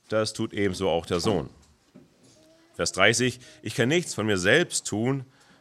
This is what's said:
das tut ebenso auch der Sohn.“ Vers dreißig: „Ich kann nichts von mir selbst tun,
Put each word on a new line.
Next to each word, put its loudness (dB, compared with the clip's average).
das 0
tut -6
ebenso 0
auch 0
der -2
Sohn.“ 0
Vers -2
dreißig: 2
„Ich -8
kann 2
nichts 0
von -4
mir 2
selbst 2
tun, -2